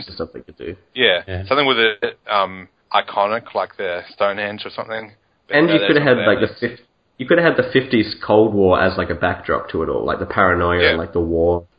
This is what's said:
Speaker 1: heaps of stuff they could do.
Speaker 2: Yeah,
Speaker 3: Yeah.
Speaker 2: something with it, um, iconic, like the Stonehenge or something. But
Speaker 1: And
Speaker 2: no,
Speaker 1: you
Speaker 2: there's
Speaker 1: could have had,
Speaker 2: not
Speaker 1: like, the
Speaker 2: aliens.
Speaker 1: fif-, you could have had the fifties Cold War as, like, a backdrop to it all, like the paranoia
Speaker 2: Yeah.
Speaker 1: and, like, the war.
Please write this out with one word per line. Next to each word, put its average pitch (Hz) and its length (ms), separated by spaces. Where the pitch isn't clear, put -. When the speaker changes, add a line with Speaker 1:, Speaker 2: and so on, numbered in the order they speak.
Speaker 1:
heaps - 80
of - 40
stuff - 180
they - 100
could - 140
do. 90 200
Speaker 2:
Yeah, 98 320
Speaker 3:
Yeah. 92 200
Speaker 2:
something 139 200
with 127 120
it, 110 400
um, 95 380
iconic, 104 640
like 92 200
the 87 340
Stonehenge 104 540
or 98 60
something. 110 420
But - 80
Speaker 1:
And 156 100
Speaker 2:
no, 170 60
Speaker 1:
you 101 80
Speaker 2:
there's 101 80
Speaker 1:
could 120 120
have 147 60
had, 127 120
Speaker 2:
not 90 100
Speaker 1:
like, 101 100
the 98 60
Speaker 2:
aliens. 120 120
Speaker 1:
fif-, - 80
you 123 80
could 170 120
have 165 180
had 127 80
the - 80
fifties 123 420
Cold 110 300
War 95 260
as, 92 160
like, 90 140
a 85 60
backdrop - 540
to 82 120
it 76 60
all, 58 160
like 76 160
the 92 60
paranoia 87 580
Speaker 2:
Yeah. 82 60
Speaker 1:
and, 85 80
like, 85 140
the 85 80
war. 85 440